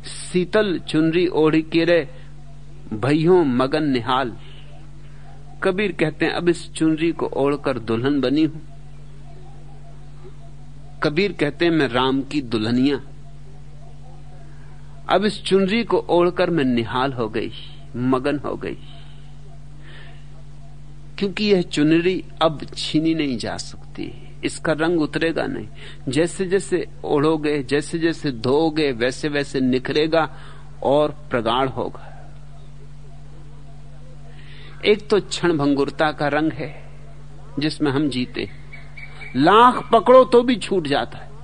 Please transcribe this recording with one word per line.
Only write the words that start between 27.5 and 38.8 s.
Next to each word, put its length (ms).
जैसे 360
जैसे 320
धोओगे, 600
वैसे 360
वैसे 320
निखरेगा 760
और 280
प्रगाढ़ 380
होगा।" 440
एक 240
तो 120
क्षण 360
भंगुरता 540
का 160
रंग 240
है 320
जिसमें 320
हम 180
जीते, 400